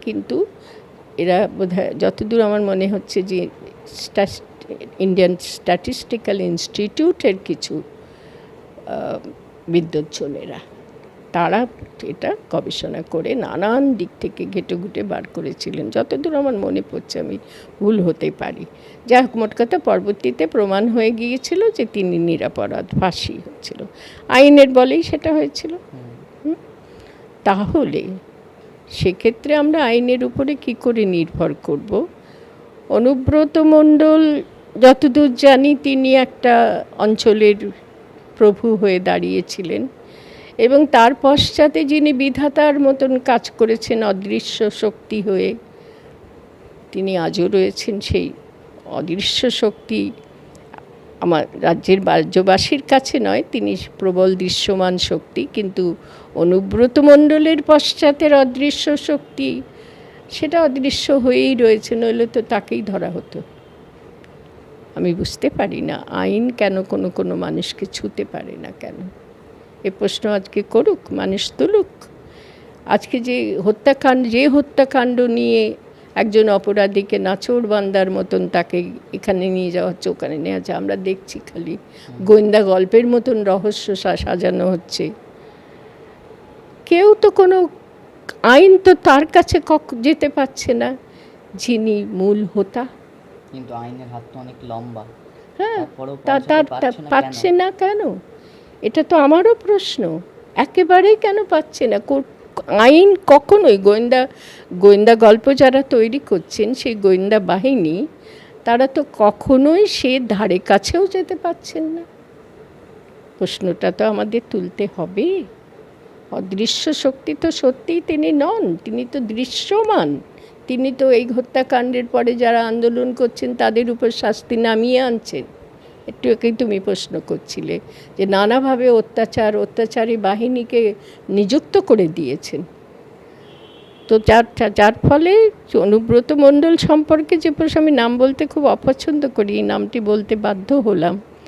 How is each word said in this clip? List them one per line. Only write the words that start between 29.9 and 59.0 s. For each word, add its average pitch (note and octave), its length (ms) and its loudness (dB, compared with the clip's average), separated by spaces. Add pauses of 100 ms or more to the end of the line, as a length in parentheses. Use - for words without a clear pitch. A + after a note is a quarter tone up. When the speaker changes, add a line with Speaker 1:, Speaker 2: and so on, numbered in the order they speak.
Speaker 1:
উপরে C4+ 300 -4
কি B3+ 200 -8
করে A#3 300 -2
নির্ভর E3 580 -2
করব? G#3 440 -4 (800)
অনুব্রত C#4 720 0
মণ্ডল D#4 840 4 (380)
যতদূর C4+ 540 6
জানি C#4 480 4
তিনি C4 320 0
একটা B3 720 2 (140)
অঞ্চলের G#3+ 720 2 (680)
প্রভু A3 360 4
হয়ে F#3 260 0
দাঁড়িয়েছিলেন, F3+ 840 -4 (720)
এবং C4+ 280 4
তার A#3+ 360 4
পশ্চাতে D4 640 2
যিনি D4 280 2
বিধাতার C#4 680 0
মতন C4+ 380 0
কাজ A#3+ 320 -2
করেছেন A3+ 520 -2
অদৃশ্য G#3 680 -4
শক্তি G#3+ 500 -6
হয়ে, F#3+ 340 -2 (1400)
তিনি F#3+ 260 -4
আজও E3+ 300 -2
রয়েছেন। G3 520 -2
সেই - 300 -4 (560)
অদৃশ্য E3+ 640 -4
শক্তি G#3+ 600 -4 (1120)
আমার E3+ 260 0 (140)
রাজ্যের, F#3 460 0
রাজ্যবাসীর F#3 800 0
কাছে C4+ 300 0
নয়, G#3 240 -2 (100)
তিনি G3+ 240 -4 (220)
প্রবল F#3 380 0
দৃশ্যমান F#3 640 -2
শক্তি, - 540 -6
কিন্তু F#3+ 420 -4 (400)
অনুব্রত G3 640 2
মণ্ডলের D4+ 640 6
পশ্চাতের D4 720 2
অদৃশ্য C#4 600 0
শক্তি C4+ 640 -6 (680)